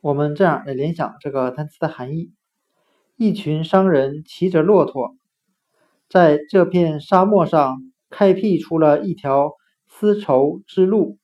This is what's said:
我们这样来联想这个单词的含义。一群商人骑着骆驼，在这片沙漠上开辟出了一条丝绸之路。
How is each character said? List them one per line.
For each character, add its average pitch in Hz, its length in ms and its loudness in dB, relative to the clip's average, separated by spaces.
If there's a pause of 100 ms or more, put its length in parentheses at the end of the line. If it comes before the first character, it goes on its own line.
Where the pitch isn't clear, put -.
我 143 140 -2
们 147 220 -2
这 196 80 2
样 151 200 0
来 139 100 -10
联 147 200 -4
想 - 240 -8
这 143 140 -12
个 127 180 -4
单 147 180 -10
词 - 120 -20
的 160 80 -4
含 139 280 -10
义。 165 160 -12 (840)
一 220 160 0
群 156 320 -4
商 190 260 2
人 143 340 0
骑 - 240 -4
着 175 140 2
骆 180 220 4
驼， 127 320 -8 (920)
在 160 300 4 (100)
这 185 160 2
片 170 360 0
沙 185 240 2
漠 202 220 2
上 135 440 -2 (180)
开 196 240 2
辟 190 280 0
出 - 180 -4
了 151 220 4
一 - 120 -6
条 139 440 -2 (320)
丝 208 320 -2
绸 139 480 0
之 185 180 2
路。 196 380 -2